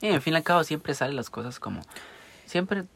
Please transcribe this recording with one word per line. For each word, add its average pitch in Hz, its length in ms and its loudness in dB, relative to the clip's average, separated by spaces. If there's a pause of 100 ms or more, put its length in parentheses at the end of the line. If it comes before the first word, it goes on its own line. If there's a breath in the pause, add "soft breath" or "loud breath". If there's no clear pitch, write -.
Y, 214 60 0
en 165 160 4
fin 160 100 2
y 165 40 4
al 160 60 2
cabo, 170 200 6
siempre 151 320 -2
salen 139 200 0
las 120 140 -4
cosas 120 300 -8
como... 98 220 -8 (640 loud breath)
Siempre, 185 380 0 (100)